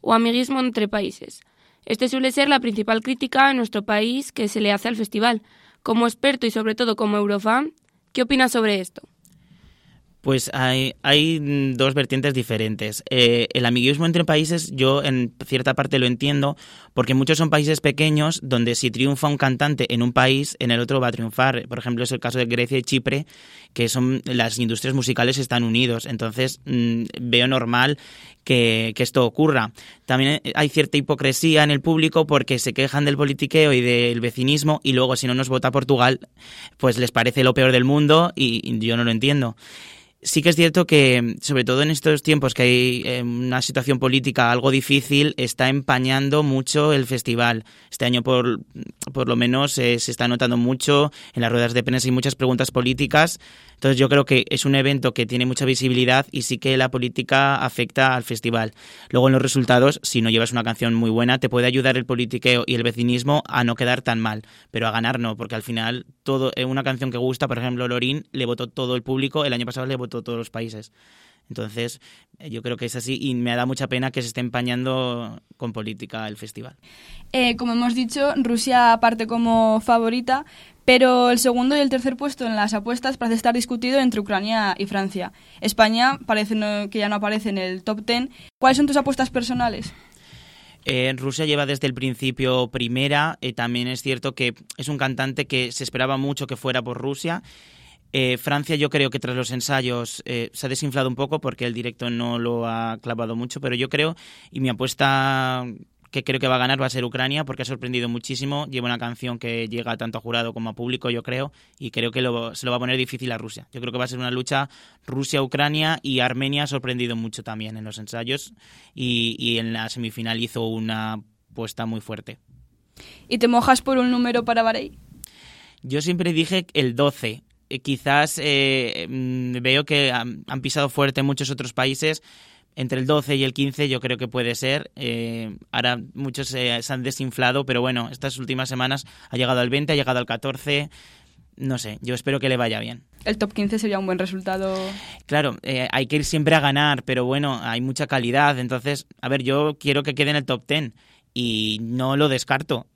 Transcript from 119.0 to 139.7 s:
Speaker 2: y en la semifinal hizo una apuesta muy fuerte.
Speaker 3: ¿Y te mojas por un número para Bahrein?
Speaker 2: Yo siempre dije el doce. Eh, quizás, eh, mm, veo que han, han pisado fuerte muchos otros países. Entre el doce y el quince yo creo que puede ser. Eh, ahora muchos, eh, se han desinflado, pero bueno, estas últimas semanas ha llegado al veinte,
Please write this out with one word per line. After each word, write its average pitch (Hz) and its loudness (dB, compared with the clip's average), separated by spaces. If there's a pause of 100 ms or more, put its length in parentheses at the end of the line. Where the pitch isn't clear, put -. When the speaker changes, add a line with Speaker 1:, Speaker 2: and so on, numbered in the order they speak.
Speaker 2:
y 117 -2
en 113 -4
la 113 -6
semifinal 113 -6
hizo 117 -6
una 110 -6 (300)
apuesta 117 -10
muy 113 -6
fuerte. - -14 (880)
Speaker 3:
¿Y 240 -4
te 233 2
mojas 240 4
por 269 2
un 247 2
número 240 0
para 226 0
Bahrein? 226 -4 (840)
Speaker 2:
Yo 135 -4
siempre 175 -2
dije 175 0
el 127 2
doce. 127 0 (260)
Eh, 135 -8
quizás, 143 0
eh, 135 0
mm, 127 -4
veo 131 2
que 143 0
han, 120 -6
han 135 -6
pisado 135 -2
fuerte 139 0
muchos 139 -2
otros 123 -8
países. 139 -2 (520)
Entre 131 -4
el 131 -2
doce 143 2
y 135 2
el 131 -2
quince 139 -2
yo 127 -2
creo 123 -4
que 127 -6
puede 120 -2
ser. 135 -4
Eh, 117 -6 (160)
ahora 123 -2 (140)
muchos, 131 -8
eh, 120 -2
se 139 -6
han 127 -6
desinflado, 131 -2
pero 123 0
bueno, 123 -4
estas 131 -8
últimas 131 -6
semanas 127 -4 (240)
ha 127 -6
llegado 123 2
al 123 0
veinte, 143 0